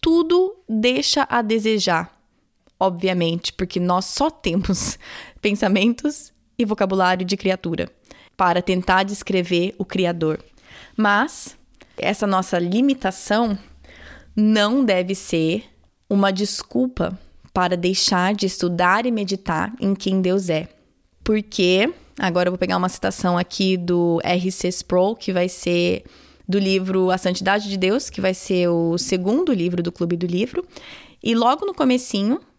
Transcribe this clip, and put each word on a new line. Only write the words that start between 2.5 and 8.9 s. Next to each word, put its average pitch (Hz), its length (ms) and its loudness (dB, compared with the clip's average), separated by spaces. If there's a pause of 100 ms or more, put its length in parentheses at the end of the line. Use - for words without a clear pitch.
obviamente, 175 760 0
porque - 260 -6
nós 180 280 0
só - 240 0
temos 196 680 -2 (200)
<laughs> - 220 -20
pensamentos 208 920 0 (260)
e 240 60 2
vocabulário 190 600 0
de 190 120 -2
criatura 170 540 -4 (460)
para 180 260 2
tentar 185 400 2